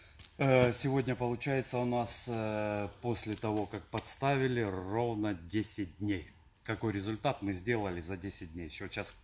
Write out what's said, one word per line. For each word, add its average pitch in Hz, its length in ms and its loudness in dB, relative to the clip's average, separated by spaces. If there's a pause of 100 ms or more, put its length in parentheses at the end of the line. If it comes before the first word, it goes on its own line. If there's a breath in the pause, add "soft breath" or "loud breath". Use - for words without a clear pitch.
(400 loud breath)
Э, 127 320 8
сегодня 127 440 2
получается 123 640 0
у 123 80 2
нас, 123 400 0
э, 107 640 -2 (140)
после 110 320 -2
того, 107 320 0
как 98 160 -8
подставили, 131 800 0
ровно 104 720 0
десять 90 640 -4
дней. 98 320 -2 (320)
Какой 110 300 0
результат 107 500 -2
мы 98 100 0
сделали 95 480 0
за 90 160 -6
десять 87 360 -10
дней? 82 180 -8
Сейчас 98 420 -6 (100)